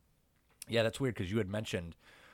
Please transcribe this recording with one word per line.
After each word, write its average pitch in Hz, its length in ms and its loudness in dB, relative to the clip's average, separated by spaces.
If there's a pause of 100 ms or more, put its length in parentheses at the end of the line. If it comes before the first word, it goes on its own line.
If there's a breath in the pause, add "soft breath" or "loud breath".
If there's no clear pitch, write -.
(680)
yeah, 113 140 4
that's 110 160 0
weird 131 160 0
'cause 92 160 -2
you 113 80 2
had 98 100 2
mentioned, 98 460 -4 (400 soft breath)